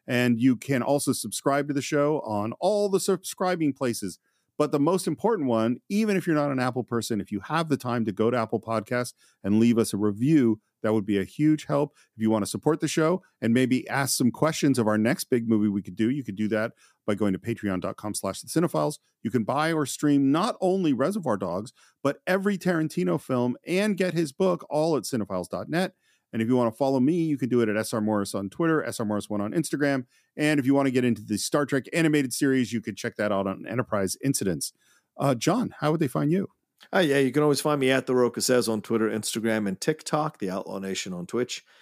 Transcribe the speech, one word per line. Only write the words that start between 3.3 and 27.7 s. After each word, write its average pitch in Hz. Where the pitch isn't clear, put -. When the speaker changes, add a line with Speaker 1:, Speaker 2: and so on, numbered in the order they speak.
Speaker 1:
places. 113
But 151
the 151
most 180
important 175
one, 117
even 208
if 160
you're 160
not 147
an 131
Apple 123
person, 113
if -
you 101
have 160
the 139
time 120
to 107
go 107
to 123
Apple 113
Podcasts 117
and 104
leave 117
us 110
a 104
review, 110
that 107
would 107
be 101
a 95
huge 151
help. 147
If 110
you 110
wanna 110
support 151
the 160
show 165
and 113
maybe 127
ask 131
some 123
questions 151
of 107
our 107
next 113
big 120
movie 107
we 101
could 90
do, 110
you 139
could 98
do 107
that 110
by 107
going 101
to 90
patreon 98
dot 95
com 104
slash -
the -
cinephiles. 156
You 113
can 117
buy 151
or 156
stream 139
not 175
only 185
Reservoir 147
Dogs, 95
but 143
every 196
Tarantino 170
film 123
and 196
get 180
his 160
book 185
all 156
at 107
cinephiles 98
dot 90
net. 185
And 113
if 113
you 127
wanna 120
follow 135
me, 165
you 147
can 123
do 120
it 110
at 104